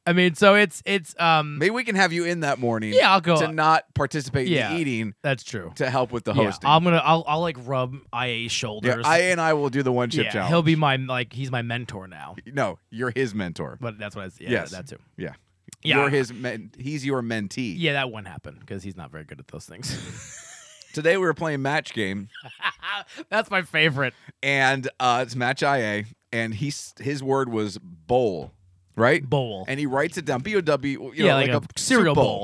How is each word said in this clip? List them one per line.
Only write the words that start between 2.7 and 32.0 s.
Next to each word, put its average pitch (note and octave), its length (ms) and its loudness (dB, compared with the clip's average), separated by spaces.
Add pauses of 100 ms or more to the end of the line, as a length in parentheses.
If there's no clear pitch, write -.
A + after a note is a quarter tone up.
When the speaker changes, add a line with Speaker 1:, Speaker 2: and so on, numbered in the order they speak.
Speaker 1:
Yeah, F3+ 180 6
I'll F#3+ 100 6
go. D#3+ 180 4
Speaker 2:
to D#3 120 2
not D#3+ 320 4 (100)
participate C3+ 540 -2
in F3 60 2
Speaker 1:
Yeah, A#2 200 0
Speaker 2:
the E3+ 60 -2
eating A#2 420 -2
Speaker 1:
that's C3+ 220 -2
true. F2 320 -10
Speaker 2:
to C3+ 140 0
help B2+ 220 0
with A#2+ 120 -4
the G#2+ 100 -2
Speaker 1:
Yeah, A2 120 4
Speaker 2:
hosting. G2+ 240 0
Speaker 1:
I'm D#3+ 140 6
gonna, E3+ 220 4
I'll, E3 220 4
I'll, D#3 140 0
like, E3 160 -4 (100)
rub B2+ 280 -2 (160)
I B2 160 -4
A's A#2 180 -4
Speaker 2:
Yeah, A2+ 40 -6
Speaker 1:
shoulders. A#2 560 -2
Speaker 2:
I E3 140 6
A F#3 120 2
and F3 80 0
I D#3+ 140 2
will C#3+ 160 0
do C#3 140 0
the B2+ 80 2
one B2 180 0
chip D3 160 -2
Speaker 1:
Yeah, - 60 -4
Speaker 2:
challenge. G2+ 180 -2
Speaker 1:
he'll E3 140 4
be D#3+ 120 4
my, D3 200 2
like, B2+ 380 -4
he's B2+ 180 -8
my B2 100 -2
mentor A#2 460 -8
now. D#2 280 -16 (120)
Speaker 2:
No, A#2 320 -4 (100)
you're A#2+ 260 -4
his B2+ 200 -2
mentor. E2 440 -6
Speaker 1:
But A2 200 -10
that's G#2 160 -12
what G2+ 80 -10
I F#2 40 -10
s-, F2 120 -18
yeah, E2 100 -10
Speaker 2:
Yes. F2 220 -2
Speaker 1:
that F#2 160 -12
too. - 100 -18 (200)
Speaker 2:
Yeah. D#2+ 160 -8 (500)
Speaker 1:
Yeah. D3+ 160 2
Speaker 2:
You're C#3+ 100 2
his C3 240 -2
men-, A2+ 440 -10
he's C3+ 280 -8
your C3+ 160 -2
mentee. A2+ 560 -6
Speaker 1:
Yeah, D#3+ 160 -2
that C3+ 180 -4
won't G#2 160 -14
happen D2+ 380 -16
'cause F#2+ 180 -12
he's F#2+ 140 -12
not C#2+ 140 -16
very D#2 120 -14
good D2 160 -18
at - 100 -20
those - 160 -16
things. - 840 -12
<laughs> - 40 -20 (420)
Speaker 2:
Today E3 240 2
we F#3 80 2
were D#3+ 80 4
playing D3+ 280 -4
match C#3+ 320 -2
game. G2+ 360 -4 (480)
Speaker 1:
<laughs> G3 520 -10
That's G#3+ 220 -2
my F#3 120 0
favorite. C#3+ 500 2 (280)
Speaker 2:
And, C3+ 460 2 (120)
uh, B2 260 2
it's A#2+ 100 -8
match B2 260 -2
I C#3+ 180 2
A, G#2+ 260 -2 (260)
and A2+ 240 -2
he C#3+ 140 -4
s-, - 300 -10
his C#3 220 -4
word C3+ 280 0
was G#2+ 300 -2
bowl, F2 760 -2 (420)
right? B2+ 340 4
Speaker 1:
Bowl. A#2 380 -2
Speaker 2:
And C3+ 100 -4
he D3 80 -2
writes C#3+ 320 -2
it E3+ 60 -8
down, C3 180 -2
B G#3 140 -4
O F#3+ 60 2
W, C#3 520 -2
you D#3 120 2
Speaker 1:
Yeah, F3 60 6
Speaker 2:
know, C#3 60 4
Speaker 1:
like B2+ 140 2
Speaker 2:
like A#2+ 120 0
Speaker 1:
a - 20 -14
Speaker 2:
a - 140 -12
Speaker 1:
cereal F#3+ 360 4